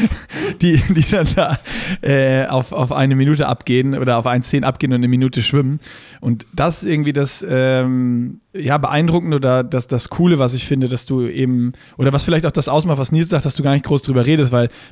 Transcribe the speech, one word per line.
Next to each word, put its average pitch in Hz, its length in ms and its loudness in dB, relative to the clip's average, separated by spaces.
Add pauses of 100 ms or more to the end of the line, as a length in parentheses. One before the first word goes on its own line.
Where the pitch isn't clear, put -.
(140)
<laughs> - 480 -6
die, 175 280 4
die 165 200 4
dann 185 260 2
da, 156 240 0 (420)
äh, 135 460 2
auf, 131 260 -2
auf 131 180 -2
eine 135 240 2
Minute 143 320 2
abgehen 127 500 0
oder 123 200 0
auf 117 80 -2
eins 123 240 0
zehn 135 140 0
abgehen 131 280 -2
und 123 60 2
eine 123 100 0
Minute 127 340 0
schwimmen. 139 380 0 (400)
Und 117 340 -4
das 160 300 -2
irgendwie 151 300 0
das, 139 340 -4
ähm, 127 920 0 (140)
ja, 143 260 -2
beeindruckend 165 540 0
oder 127 300 2
das, 123 240 -4
das 123 220 -4
Coole, 170 300 2
was 127 160 0
ich 123 120 -6
finde, 131 200 0
dass 123 180 -4
du 127 220 -2
eben, 123 460 -2 (240)
oder 135 140 2
was 139 120 0
vielleicht 165 220 0
auch 147 60 0
das - 160 -2
ausmacht, 156 300 0
was 135 140 -2
Nils 160 180 2
sagt, 151 160 0
dass 139 100 -4
du 143 80 -4
gar 139 100 2
nicht 143 120 0
groß 143 160 0
drüber 127 240 0
redest, 143 260 2
weil 120 180 2 (220)